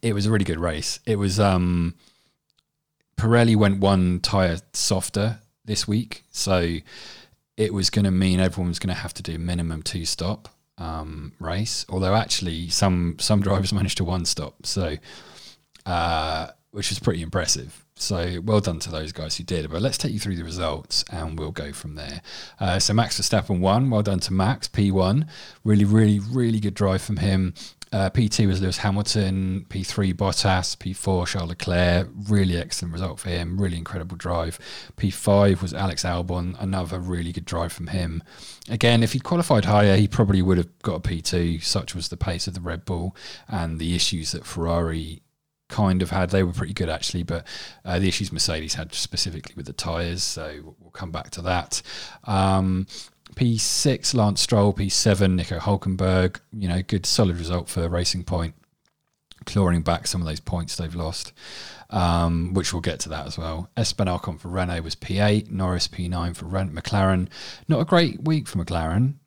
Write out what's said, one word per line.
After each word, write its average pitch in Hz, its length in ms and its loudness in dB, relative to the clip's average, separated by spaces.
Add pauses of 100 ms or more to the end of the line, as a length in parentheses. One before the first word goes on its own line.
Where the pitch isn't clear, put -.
It 117 140 0
was 101 120 0
a 110 40 2
really 104 140 4
good 85 160 -2
race. 80 460 -4
It 110 100 0
was, 101 240 0
um, 90 540 4 (1200)
Pirelli 113 400 6
went 98 240 4
one 92 400 4
tyre 92 380 2 (160)
softer 104 680 -2 (240)
this - 240 -4
week, 107 420 -2
so 87 460 0 (800)
it 107 160 0
was 95 160 0
gonna 98 220 2
mean 92 280 4
everyone 92 300 2
was 85 100 -4
gonna 92 140 -4
have - 220 -8
to - 80 -14
do 82 160 -8
minimum 82 440 -4
two 85 220 -6
stop, - 460 -4 (260)
um, 78 640 -10
race. 90 500 -4
Although 95 260 2
actually 85 540 0
some, 87 500 2
some 104 220 4
drivers 98 320 2
<laughs> 101 60 2
managed 95 180 0
to 95 80 0
one 87 220 -2
stop, - 400 -6
so, 80 320 -2 (880)
uh, 80 640 -2 (240)
which 101 180 -4
was 98 80 -4
pretty 85 240 -2
impressive. 78 600 -2 (140)
So 87 480 -2
well 104 160 4
done 87 200 -2
to 80 100 -8
those 78 220 -6
guys 78 260 -6
who 85 60 -10
did. 78 260 -4
But 82 100 -4
let's 123 160 0
take - 160 -4
you 104 60 -4
through 98 180 -4
the 85 80 -6
results 82 680 -4
and 80 280 -6
we'll 78 140 -6
go 73 200 -8
from 76 220 -12
there. 78 260 -12 (380)
Uh, 92 220 0
so 101 120 2
Max 110 260 2
Verstappen 98 420 0
won. 107 280 4
Well 107 140 2
done 98 180 0
to - 120 -4
Max, 92 340 2
P 101 240 2
one. 98 380 2 (340)
Really, 104 220 6
really, 104 340 6
really 113 400 0
good 101 160 -2
drive 95 260 2
from 101 180 -4
him. 92 360 2 (380)
Uh, 95 180 2
P 117 180 2
two 104 200 2
was 92 120 2
Lewis 92 180 -2
Hamilton, 95 920 0
P 95 160 -6
three 95 280 0
Bottas, 92 640 2
P 92 160 -8
four 90 360 0
Charles 87 220 -4
Leclerc. 87 580 2 (200)
Really 95 280 4
excellent - 360 -6
result 87 280 -6
for - 80 -6
him, 87 320 -2
really 90 160 0
incredible 85 400 -8
drive. 85 420 -4 (380)
P 98 160 0
five 101 500 6
was 87 100 -4
Alex 90 300 -2
Albon, 87 580 -2
another 92 380 -4
really 87 320 -4
good 85 140 -8
drive 85 280 -4
from 85 140 -10
him. 82 380 -4 (440)
Again, 117 360 4
if 110 80 0
he'd 131 100 -2
qualified 143 440 2
higher, 104 300 8
he 104 120 6
probably 98 340 4
would 92 160 6
have - 220 -2
got 90 160 -2
a 82 40 -4
P 85 220 -2
two, 85 380 0
such - 340 -4
was 87 140 -6
the 87 80 -8
pace 87 320 -4
of 87 60 -8
the 92 60 -8
Red 85 240 -8
Bull 90 300 -4 (320)
and 82 320 -4
the 82 160 -2
issues 80 380 -2
that 82 120 -8
Ferrari 82 760 -2 (460)
kind 92 340 2
of 85 80 -2
had. 90 200 0
They 95 120 4
were 87 100 0
pretty 85 220 -4
good, 85 140 -4
actually, 82 340 -4
but, 85 240 -6 (380)
uh, 92 160 0
the 95 80 4
issues 90 240 -2
Mercedes 78 420 -2
had - 180 -8
specifically - 640 -6
with - 100 -10
the - 60 -12
tyres, 85 520 -4
so 76 400 -8
we'll, 78 160 -20
we'll - 100 -20
come 87 220 -12
back 82 180 -10
to 87 120 -12
that. 90 380 -2 (440)
Um, 95 640 2 (460)
P 117 240 2
six, - 560 0
Lance 104 260 4
Stroll. 101 320 4
P 98 160 0
seven, 95 480 4
Nico 82 220 -2
Hulkenberg. 92 840 2 (120)
You 101 160 -4
know, 90 140 0
good, 92 240 -2
solid 92 300 2
result 85 320 -4
for 85 200 -2
Racing 87 360 -2
Point, 85 300 -2 (920)
clawing 87 360 4
back 85 240 0
some 90 140 -2
of 82 60 -2
those 76 140 -4
points 85 360 -6
they've 82 180 -6
lost, 85 380 -6 (580)
um, 85 640 2
which 95 180 0
we'll 87 80 -4
get 80 200 -4
to - 100 -6
that 78 160 -8
as 76 100 -10
well. 82 400 -6
Esteban 107 300 0
Ocon 87 340 -4
for 87 80 -12
Renault 90 340 -2
was 80 120 -8
P - 240 -4
eight, 104 320 2
Norris 90 360 0
P 90 220 -6
nine 87 260 -2
for - 120 -12
Ren-, 92 280 -2
McLaren. 95 540 2 (400)
Not 135 120 2
a - 40 2
great 170 380 2
week 156 260 0
for 101 100 -4
McLaren 87 560 0 (120)